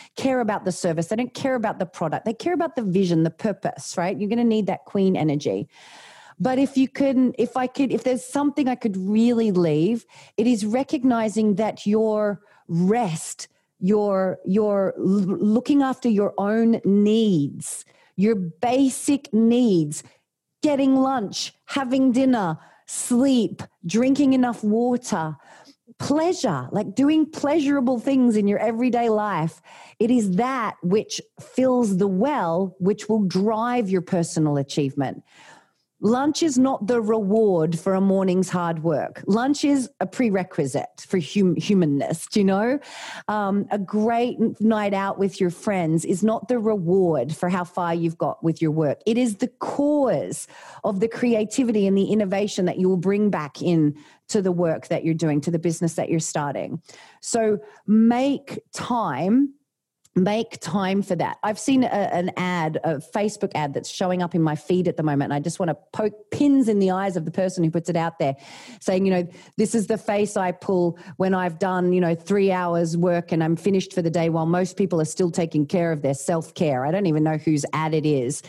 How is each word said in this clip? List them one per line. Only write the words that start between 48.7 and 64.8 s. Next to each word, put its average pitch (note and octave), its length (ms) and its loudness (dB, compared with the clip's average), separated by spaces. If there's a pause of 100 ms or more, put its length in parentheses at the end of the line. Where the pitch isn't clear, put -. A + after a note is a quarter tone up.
work. D3+ 340 -2
It A3 100 0
is A#3+ 200 0
the B3+ 120 -4
cause B3+ 960 -2 (380)
of G3 160 -2
the A3+ 80 0
creativity A3 800 0
and G3 100 4
the G3 160 2
innovation G3+ 540 0
that D3 120 -2
you F#3 120 2
will F#3+ 80 2
bring G3+ 320 2
back D3+ 320 -6
in D3+ 340 2 (320)
to G#3+ 140 0
the F#3 100 0
work E3 360 -2
that E3+ 140 -2
you're E3 120 0
doing, D#3 260 0
to D#3 100 -4
the E3+ 80 0
business E3 360 -2
that - 160 -4
you're D#3+ 100 0
starting. D3 600 -6 (400)
So A3 360 0 (280)
make A#3+ 720 2 (140)
time, G#3+ 800 0 (640)
make G#3 420 0
time G3 420 -2
for F#3+ 120 -4
that. D3+ 280 -2
I've G#3+ 160 -2
seen C4 260 2
a, - 40 0
an F#3 500 -2
ad, F3 460 -2
a D#3+ 100 0
Facebook G3+ 600 -4
ad C#3+ 200 -4
that's - 160 -8
showing F3+ 320 -2
up E3+ 120 -4
in F3 60 2
my D#3 160 2
feed F3+ 320 -2